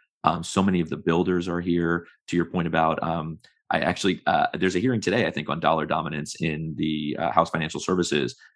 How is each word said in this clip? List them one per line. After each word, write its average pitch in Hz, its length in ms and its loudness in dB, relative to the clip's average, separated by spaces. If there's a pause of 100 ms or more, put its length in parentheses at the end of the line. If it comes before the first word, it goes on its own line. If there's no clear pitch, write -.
(220)
Um, 85 220 0
so - 180 2
many 95 180 2
of 80 80 -2
the 78 100 -6
builders 87 500 2
are 87 120 -2
here. 85 460 0 (220)
To - 80 -2
your 85 100 2
point 85 220 -2
about, 80 340 2
um, 82 360 -4 (300)
I 82 120 0
actually, 90 480 0
uh, 80 260 4
there's 92 220 2
a - 20 2
hearing 117 220 2
today, 98 260 2
I 78 60 0
think, 73 160 -8
on 73 100 -2
dollar 78 280 2
dominance 78 540 -4
in 78 360 -4
the, 76 420 -2
uh, 82 140 -2
House 82 180 4
Financial 80 300 -4
Services. 82 560 0 (200)